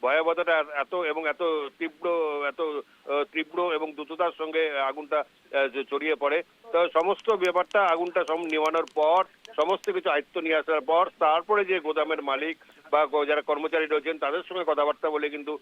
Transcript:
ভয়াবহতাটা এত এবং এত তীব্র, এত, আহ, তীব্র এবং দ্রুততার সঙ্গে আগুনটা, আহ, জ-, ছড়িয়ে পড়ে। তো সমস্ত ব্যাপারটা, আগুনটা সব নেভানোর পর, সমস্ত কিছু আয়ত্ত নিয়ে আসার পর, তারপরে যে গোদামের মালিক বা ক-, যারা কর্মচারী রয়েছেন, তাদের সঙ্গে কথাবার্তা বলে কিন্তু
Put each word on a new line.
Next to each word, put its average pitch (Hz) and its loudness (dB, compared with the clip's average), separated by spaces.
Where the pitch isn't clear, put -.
ভয়াবহতাটা 160 2
এত 139 -4
এবং 160 -2
এত 147 -4
তীব্র, 165 -6
এত, 139 -8
আহ, 147 -4
তীব্র 160 -2
এবং 156 -4
দ্রুততার 160 -4
সঙ্গে 156 -2
আগুনটা, 143 -4
আহ, - -2
জ-, 131 -4
ছড়িয়ে 147 0
পড়ে। 143 0
তো 170 4
সমস্ত 180 0
ব্যাপারটা, 180 2
আগুনটা 175 0
সব 160 0
নেভানোর 156 0
পর, 160 4
সমস্ত 180 0
কিছু 180 -2
আয়ত্ত 147 -2
নিয়ে 160 0
আসার 156 0
পর, 165 4
তারপরে 170 2
যে 185 0
গোদামের 151 -2
মালিক 143 -4
বা 151 4
ক-, 147 0
যারা 147 2
কর্মচারী 156 -2
রয়েছেন, 151 -2
তাদের 151 -2
সঙ্গে 185 -6
কথাবার্তা 147 0
বলে 147 -2
কিন্তু 147 -10